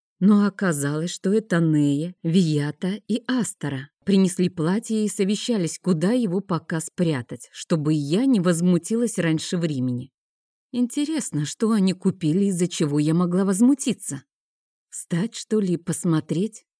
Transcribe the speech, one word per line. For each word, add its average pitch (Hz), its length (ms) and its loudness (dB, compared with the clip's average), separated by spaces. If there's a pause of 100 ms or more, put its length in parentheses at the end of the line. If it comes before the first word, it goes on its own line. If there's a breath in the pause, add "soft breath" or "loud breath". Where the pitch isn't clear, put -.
(200)
Но 208 260 6
оказалось, 165 680 -2
что - 220 -2
это 214 260 0
Нея, 151 640 2
Вията 160 840 0
и 214 200 -2
Астора 147 600 -4 (160)
принесли 185 440 2
платье 214 540 -2
и 208 60 0
совещались, 202 680 -2
куда 180 340 0
его 208 260 0
пока 170 400 -4
спрятать, 151 720 -4
чтобы 156 420 -2
я 156 320 0
не 254 140 4
возмутилась 180 800 0
раньше 165 400 -2
времени. 131 540 -2 (600)
Интересно, 247 720 -2
что 214 260 -2
они 190 220 2
купили, 180 520 0
из-за 180 220 0
чего 151 320 0
я 151 140 2
могла 180 320 2
возмутиться? 202 800 0 (680)
Встать, - 460 -4
что - 240 -2
ли, 180 160 0
посмотреть? 165 880 -2 (140)